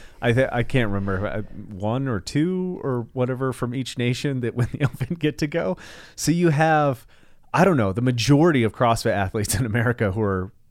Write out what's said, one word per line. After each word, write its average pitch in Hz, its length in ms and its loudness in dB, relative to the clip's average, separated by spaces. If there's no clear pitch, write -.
I 123 120 2
th-, 131 180 2
I 120 120 -2
can't 120 260 0
remember, 98 380 -2
uh, 101 140 -4
one 110 340 -4
or 113 120 -2
two 180 640 -2
or 123 300 -4
whatever 127 400 -2
from 123 220 -6
each 131 220 -8
nation 127 440 -2
that 117 140 -4
win 117 160 0
the - 140 -4
<laughs> - 0 -
Open 131 300 -4
get 151 240 -2
to 156 80 0
go. 170 300 -4
So - 160 -2
you 175 180 4
have, 151 560 2
I 123 120 6
don't 185 120 4
know, 101 160 2
the 110 80 -2
majority 131 600 4
of 107 100 0
CrossFit 117 380 2
athletes 98 440 0
in 135 100 0
America 117 460 0
who 107 100 -2
are 95 300 -2